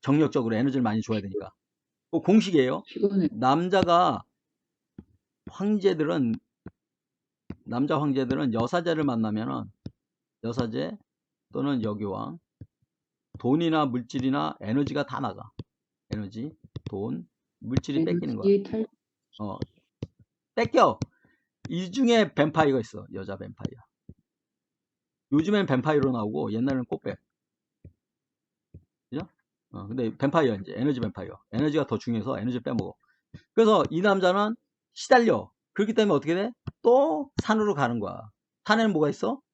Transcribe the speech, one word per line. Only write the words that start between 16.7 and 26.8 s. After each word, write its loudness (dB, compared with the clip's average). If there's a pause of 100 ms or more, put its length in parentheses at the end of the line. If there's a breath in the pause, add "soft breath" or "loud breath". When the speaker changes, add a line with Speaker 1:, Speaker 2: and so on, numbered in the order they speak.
Speaker 1:
돈, -6 (320)
물질이 0
뺏기는 -2
거야. 0
Speaker 2:
에너지 6
탈- -4 (520)
Speaker 1:
어, -8 (960)
뺏겨. 4 (680)
이 -4
중에 2
뱀파이어가 2
있어. -10
여자 -8
뱀파이어. -10 (1500)
요즘엔 2
뱀파이어로 2
나오고 -4
옛날에는 -2